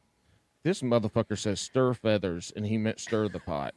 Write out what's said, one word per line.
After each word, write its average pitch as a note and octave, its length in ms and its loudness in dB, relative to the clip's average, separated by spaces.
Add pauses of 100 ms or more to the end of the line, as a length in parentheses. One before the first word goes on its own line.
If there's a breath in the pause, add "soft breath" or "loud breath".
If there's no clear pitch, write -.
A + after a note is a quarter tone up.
(640)
This F3 180 0
motherfucker A2+ 580 2
says G2+ 220 -2
stir B2+ 340 2
feathers, F#2 600 0
and G#2+ 100 -4
he A2 120 0
meant A2 200 -2
stir G#2+ 300 0
the F#2 120 -6
pot. C#2+ 360 -4